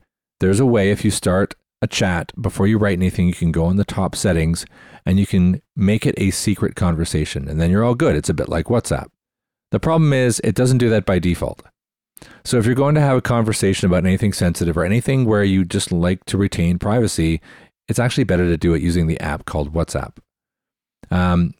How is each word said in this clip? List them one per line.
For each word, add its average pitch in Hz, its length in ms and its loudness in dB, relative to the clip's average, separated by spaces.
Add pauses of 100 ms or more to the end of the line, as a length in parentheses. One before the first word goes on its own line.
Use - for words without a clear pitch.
(400)
There's 190 200 2
a 135 60 4
way, 104 260 4
if 101 120 -2
you 110 60 0
start 95 460 0 (260)
a 107 60 0
chat, 90 520 -2
before 98 280 -2
you 110 100 2
write 101 220 0
anything, 92 280 0
you 90 60 0
can 85 180 -2
go 82 180 0
in 92 80 0
the 101 60 2
top - 320 -4
settings 85 500 -2 (400)
and 92 140 2
you 101 60 2
can 180 360 2 (140)
make 104 300 0
it - 120 0
a 98 120 0
secret - 460 -2
conversation, 78 720 -2
and 76 120 -4
then 85 120 2
you're 104 120 2
all 120 120 0
good. 123 200 0
It's 76 140 -2
a 90 40 0
bit 73 160 -6
like 80 160 -4
WhatsApp. - 420 -2 (640)
The 113 80 0
problem 160 340 2
is, 127 300 2
it 104 120 0
doesn't 127 220 2
do 120 120 4
that 107 160 2
by 92 140 2
default. 80 440 -2 (800)
So - 140 -2
if 107 80 2
you're 120 100 2
going 139 200 2
to 151 60 4
have 135 160 2
a 123 40 0
conversation 107 680 0
about 90 180 2
anything 95 280 0
sensitive 85 440 -2
or 82 80 0
anything 120 400 0
where 107 180 2
you 95 220 2
just 98 260 -4
like 90 340 0
to - 120 -4
retain 87 400 0
privacy, 101 640 0 (460)
it's 113 120 -2
actually 120 240 0
better 90 220 0
to 85 120 2
do 85 160 2
it 76 80 0
using 82 260 0
the 80 120 -2
app 73 260 -8
called 73 280 -6
WhatsApp. 78 440 -6 (920)
Um, 87 500 0